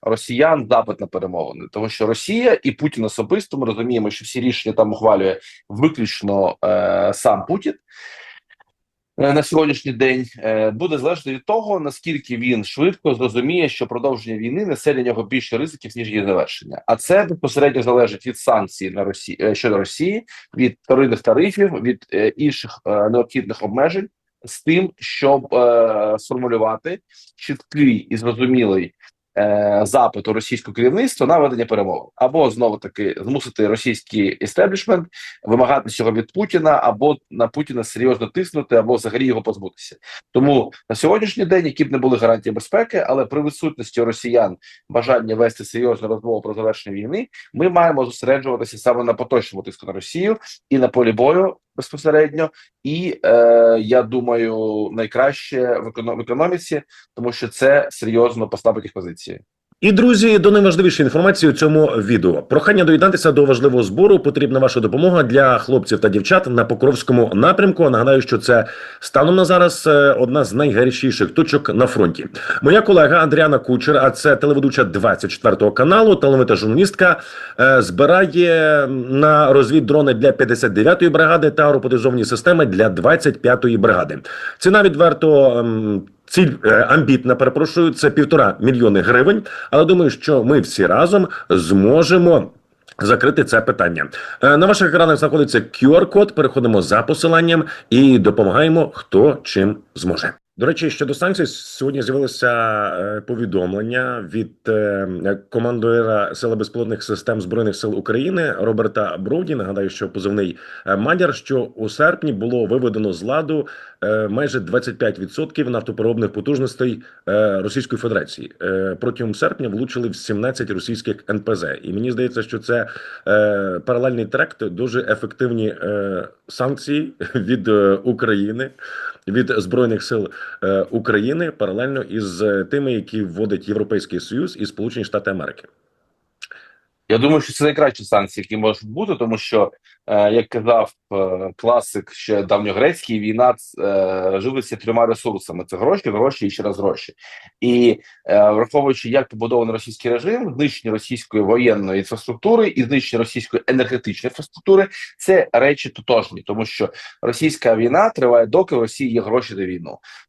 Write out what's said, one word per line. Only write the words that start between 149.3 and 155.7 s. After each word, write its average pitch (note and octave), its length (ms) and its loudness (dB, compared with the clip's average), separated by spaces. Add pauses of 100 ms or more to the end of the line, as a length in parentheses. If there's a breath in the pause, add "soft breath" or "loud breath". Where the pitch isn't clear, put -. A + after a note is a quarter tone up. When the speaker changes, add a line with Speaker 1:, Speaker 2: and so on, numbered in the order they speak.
Speaker 1:
російський A2+ 380 -6
режим, F3+ 440 -4
знищення B2+ 360 -4
російської G#2+ 520 -4
воєнної G#2 560 0
інфраструктури F#3+ 680 0
і C3 160 -2
знищення B2+ 360 -2
російської - 480 -6
енергетичної B2 640 -4
інфраструктури, F#3+ 560 0 (300 loud breath)
це F#3+ 360 2
речі C#3 360 0